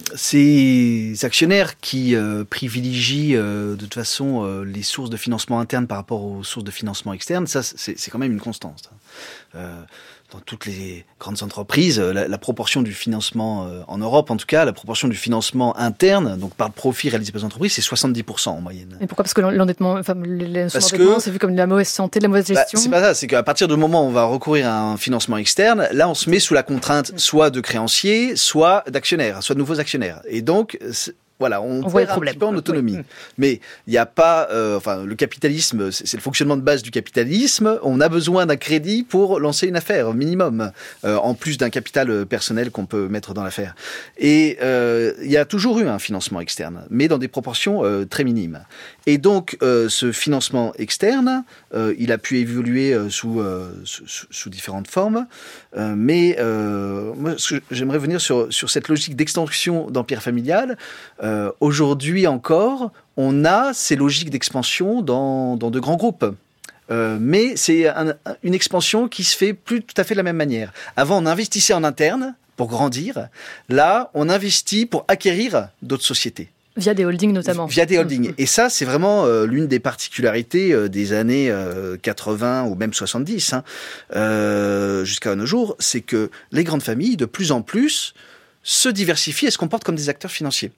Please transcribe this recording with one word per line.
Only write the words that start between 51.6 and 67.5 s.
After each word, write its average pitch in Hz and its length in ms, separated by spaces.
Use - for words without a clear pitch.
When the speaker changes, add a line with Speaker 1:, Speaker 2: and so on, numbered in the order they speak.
Speaker 1:
euh, 110 260
il 120 120
a 113 60
pu 127 220
évoluer, 123 540
euh, 104 160
sous, 113 300
euh, 92 320
sous, - 220
sous, - 220
sous - 200
différentes 95 400
formes. 220 360
Euh, 107 180
mais, 170 420
euh, 104 800
moi, 147 220
ce - 180
que 135 60
j'aimerais 131 260
venir 156 220
sur, 120 320
sur - 180
cette - 200
logique 151 260
d'extension 160 760
d'empire 123 320
familial. 160 560
Euh, 104 360
aujourd'hui 147 680
encore, 196 640
on 135 300
a 226 280
ces - 220
logiques 143 360
d'expansion 180 720
dans, 131 540
dans 117 120
de 123 100
grands 147 160
groupes. 202 300
Euh, 110 320
mais 202 340